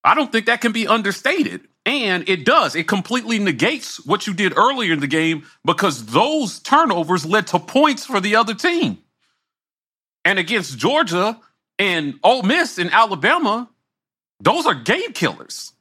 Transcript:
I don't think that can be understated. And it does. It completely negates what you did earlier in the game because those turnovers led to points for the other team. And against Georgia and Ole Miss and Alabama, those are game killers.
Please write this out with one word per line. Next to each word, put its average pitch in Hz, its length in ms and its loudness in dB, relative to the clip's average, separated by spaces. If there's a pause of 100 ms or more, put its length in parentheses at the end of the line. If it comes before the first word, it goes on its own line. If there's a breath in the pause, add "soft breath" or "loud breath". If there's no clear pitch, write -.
I 160 100 6
don't 269 180 0
think 226 140 0
that 233 160 0
can 226 120 0
be 220 140 -2
understated. 220 720 0 (240)
And 202 440 -2
it 170 160 0
does. 196 320 2
It 165 100 -4
completely 220 520 -2
negates 196 640 -2
what 190 200 -2
you 208 80 -4
did 180 220 0
earlier 226 380 2
in 147 80 -2
the 143 60 -4
game 160 380 0 (200 loud breath)
because 160 400 0
those 226 540 0
turnovers 180 680 0
led 196 220 0
to 180 120 -2
points 285 460 0
for 208 160 -2
the 208 160 2
other 226 160 2
team. 330 460 -2 (1200)
And 190 160 2
against 165 380 -4
Georgia 214 600 0 (400 soft breath)
and 170 460 -2
Ole 240 200 4
Miss 311 340 0
and 175 160 -2
Alabama, 226 760 2 (680)
those 247 260 0
are 240 80 2
game 220 380 -2
killers. - 680 -8